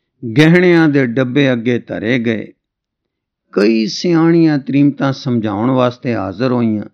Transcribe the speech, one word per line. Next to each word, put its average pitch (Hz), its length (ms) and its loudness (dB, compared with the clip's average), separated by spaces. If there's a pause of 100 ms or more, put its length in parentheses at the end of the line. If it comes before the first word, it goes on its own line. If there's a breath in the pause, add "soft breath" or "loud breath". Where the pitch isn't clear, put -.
(380)
ਗਹਿਣਿਆਂ 165 520 4
ਦੇ 139 160 0
ਡੱਬੇ 127 460 0
ਅੱਗੇ 120 280 -2
ਧਰੇ 107 400 -4
ਗਏ। 113 340 -6 (960)
ਕਈ 110 360 0
ਸਿਆਣੀਆਂ 165 680 2
ਤਰੀਮਤਾਂ 139 560 0
ਸਮਝਾਉਣ 113 580 -4
ਵਾਸਤੇ 123 440 -2
ਹਾਜ਼ਰ 98 360 -4
ਹੋਈਆਂ 113 320 -2 (100)